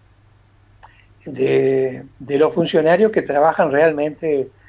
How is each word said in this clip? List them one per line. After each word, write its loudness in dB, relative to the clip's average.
de, -2
de -4
los 2
funcionarios 2
que -2
trabajan 0
realmente, 0